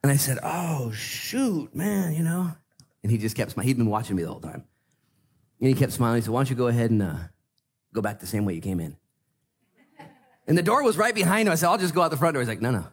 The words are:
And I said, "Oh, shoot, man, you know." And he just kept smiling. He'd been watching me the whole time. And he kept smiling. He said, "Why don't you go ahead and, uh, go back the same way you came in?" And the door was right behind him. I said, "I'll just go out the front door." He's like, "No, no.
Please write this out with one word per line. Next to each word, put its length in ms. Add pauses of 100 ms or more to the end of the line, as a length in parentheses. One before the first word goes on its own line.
And 100
I 40
said, 280
"Oh, 480
shoot, 840
man, 380
you 100
know." 280 (520)
And 80
he 60
just 180
kept 160
smiling. 160
He'd 100
been 120
watching 260
me 80
the 60
whole 100
time. 240 (960)
And 80
he 60
kept 180
smiling. 300
He 0
said, 100
"Why 80
don't 100
you 60
go 120
ahead 240
and, 100
uh, 160 (760)
go 80
back 180
the 80
same 180
way 80
you 80
came 180
in?" 160 (1500)
And 100
the 60
door 200
was 140
right 160
behind 340
him. 40
I 40
said, 140
"I'll 80
just 160
go 80
out 100
the 60
front 160
door." 80
He's 80
like, 120
"No, 100
no. 220